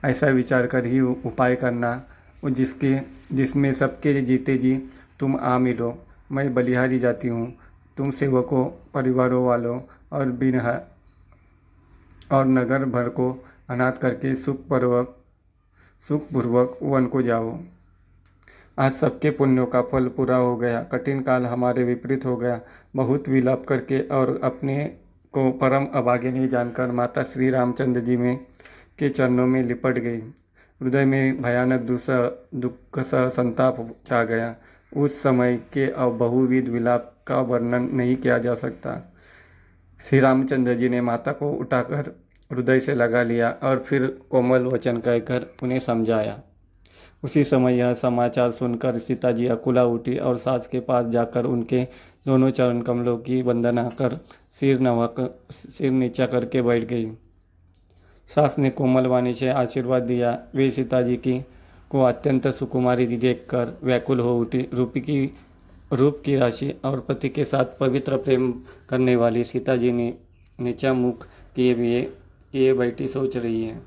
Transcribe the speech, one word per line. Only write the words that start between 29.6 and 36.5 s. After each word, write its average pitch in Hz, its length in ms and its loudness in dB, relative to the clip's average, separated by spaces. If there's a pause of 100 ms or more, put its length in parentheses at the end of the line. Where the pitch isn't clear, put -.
लिपट 120 340 -2
गई। 117 220 -4 (600)
हृदय 135 240 2
में 135 360 2
भयानक 123 400 2
दूसरा 123 720 -2
दुख 123 440 -6
सा 131 300 0
संताप 127 680 0 (100)
छा 120 180 0
गया। 113 320 -2 (420)
उस 143 260 -2
समय 123 340 2
के 135 340 -2
अब 123 260 -2
बहुविध 127 500 2